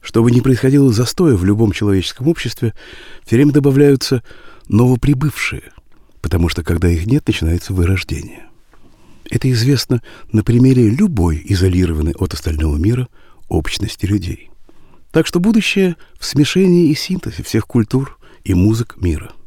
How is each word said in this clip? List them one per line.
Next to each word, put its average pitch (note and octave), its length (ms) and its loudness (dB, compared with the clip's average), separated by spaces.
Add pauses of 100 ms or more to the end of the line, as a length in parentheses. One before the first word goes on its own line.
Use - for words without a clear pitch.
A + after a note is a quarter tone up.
Что - 220 0
бы B2 80 4
ни B2 80 4
происходило C3 520 2
застоя B2 440 0
в F2 100 0
любом G#2 260 2
человеческом G2+ 560 -2
обществе, A#2+ 460 -4 (500)
всё - 120 -2
время C#3+ 160 4
добавляются C#3 720 2 (440)
новоприбывшие, B2+ 960 0 (580)
потому E2+ 280 0
что, E2+ 140 -6
когда E2+ 260 0
их E2+ 160 0
нет, C3 220 0
начинается E2+ 440 -2
вырождение. F#2 760 -4 (800)
Это B2+ 220 -2
известно B2 500 0 (300)
на G#2+ 120 2
примере B2 460 4
любой G#2 560 0
изолированной F2 680 0
от - 200 -4
остального D#2 440 -2
мира A#2+ 300 0 (420)
общности - 560 -4
людей. F#2 440 -4 (600)
Так D#3+ 160 2
что F3+ 120 -2
будущее G3 560 0 (240)
в - 60 -14
смешении F3 640 2
и D3+ 60 2
синтезе - 480 -8
всех - 240 -4
культур B2+ 500 -2 (260)
и G2 100 -2
музык A2 440 0
мира. D#2+ 340 -4 (160)